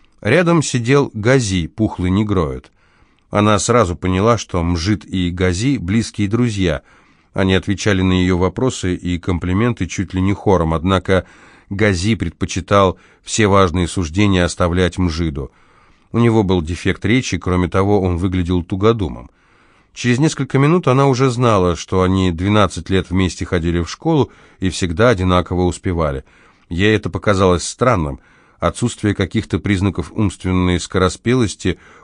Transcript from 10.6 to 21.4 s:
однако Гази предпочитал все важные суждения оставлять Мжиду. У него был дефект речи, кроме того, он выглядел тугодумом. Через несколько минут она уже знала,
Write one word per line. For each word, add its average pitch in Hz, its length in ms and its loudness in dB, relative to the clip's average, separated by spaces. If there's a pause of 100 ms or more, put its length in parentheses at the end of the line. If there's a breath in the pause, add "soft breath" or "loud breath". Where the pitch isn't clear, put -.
однако 90 520 0 (440 loud breath)
Гази 101 460 0
предпочитал 90 840 0 (240 soft breath)
все - 240 -2
важные 92 420 2
суждения 92 560 0
оставлять 87 540 0
Мжиду. 80 540 -4 (600 soft breath)
У 113 60 -2
него 117 240 4
был 92 220 2
дефект 87 420 -4
речи, 110 320 0
кроме 90 300 0
того, 98 340 2
он 90 160 0
выглядел 90 460 -2
тугодумом. 95 640 -2 (640 soft breath)
Через 123 260 -2
несколько 143 400 0
минут 160 280 2
она 139 200 4
уже 131 220 2
знала, 110 460 2